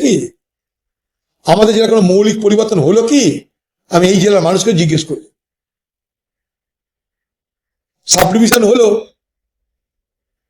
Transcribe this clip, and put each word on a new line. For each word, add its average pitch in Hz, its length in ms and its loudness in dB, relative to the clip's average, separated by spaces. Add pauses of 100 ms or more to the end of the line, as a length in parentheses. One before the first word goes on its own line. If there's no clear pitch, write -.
কি? 254 100 0 (1300)
আমাদের 214 300 2
জেলার 220 180 0
কোনো 220 180 2
মৌলিক 208 340 0
পরিবর্তন 214 420 0
হলো 208 200 2
কি? 285 140 2 (680)
আমি 175 160 2
এই 196 160 0
জেলার 196 240 0
মানুষকে 190 320 -2
জিজ্ঞেস 160 300 -2
করি। - 140 -10 (2750)
সাব 175 240 0
ডিভিশন 233 320 2
হলো, 226 240 2 (1600)